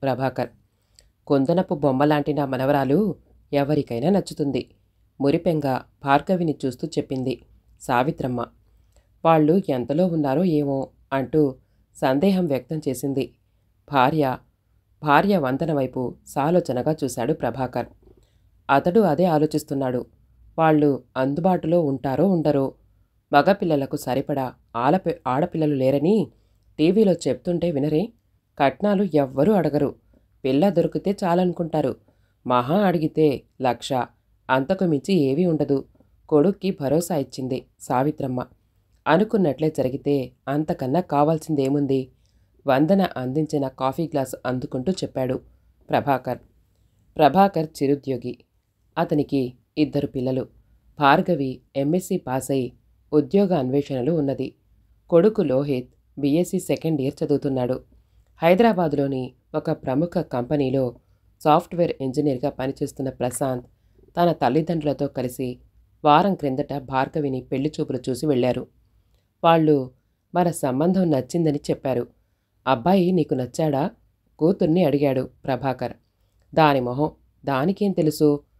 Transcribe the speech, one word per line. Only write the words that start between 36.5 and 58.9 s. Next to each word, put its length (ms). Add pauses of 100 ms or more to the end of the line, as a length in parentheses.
భరోసా 460
ఇచ్చింది 500 (140)
సావిత్రమ్మ. 680 (600)
అనుకున్నట్లే 640
జరిగితే 600 (160)
అంతకన్నా 520
కావాల్సిందేముంది? 1120 (540)
వందన 500
అందించిన 520
కాఫీ 360
గ్లాస్ 300 (120)
అందుకుంటూ 460
చెప్పాడు 480 (500)
ప్రభాకర్. 480 (760)
ప్రభాకర్ 500 (160)
చిరుద్యోగి. 560 (600)
అతనికి 560 (240)
ఇద్దరు 280
పిల్లలు. 400 (540)
భార్గవి 600 (160)
ఎంఎస్సీ 400
పాస్ 340
అయి 220 (400)
ఉద్యోగ 420
అన్వేషణలో 600
ఉన్నది. 400 (540)
కొడుకు 340
లోహిత్ 460 (300)
బీఎస్సీ 420
సెకండ్ 400
ఇయర్ 240
చదువుతున్నాడు. 560 (640)
హైదరాబాదులోని 880 (220)